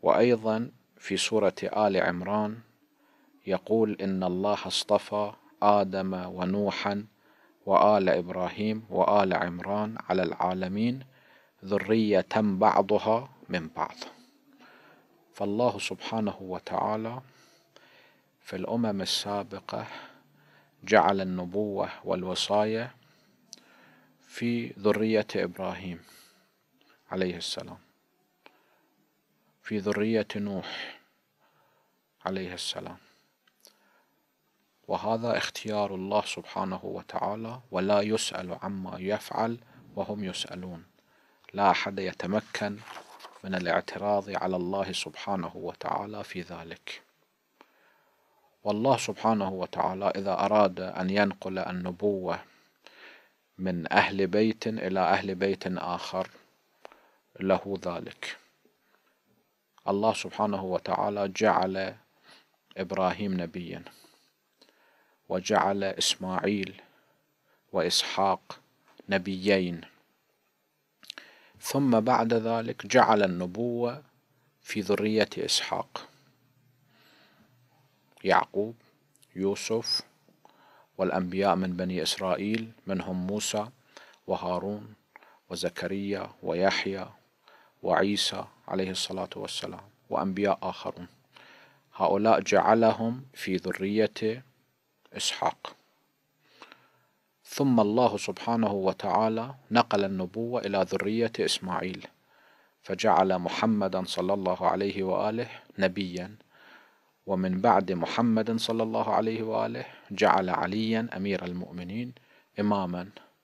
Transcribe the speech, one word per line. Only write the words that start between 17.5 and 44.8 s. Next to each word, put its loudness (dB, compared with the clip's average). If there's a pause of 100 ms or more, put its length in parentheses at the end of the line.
في -12
الأمم -2
السابقة -4 (960)
جعل 6
النبوة -4 (140)
والوصاية 0 (1300)
في -2
ذرية 2
إبراهيم -4 (1080)
عليه -2
السلام، -10 (1900)
في -4
ذرية 0
نوح -6 (1300)
عليه -4
السلام، -10 (1900)
وهذا 0
اختيار -2
الله 0
سبحانه -6
وتعالى، -6 (100)
ولا 4
يسأل -2
عما -8
يفعل -2 (380)
وهم -4
يسألون. -8 (720)
لا 4
أحد -2
يتمكن -4 (640)
من -4
الاعتراض 0
على -2
الله -2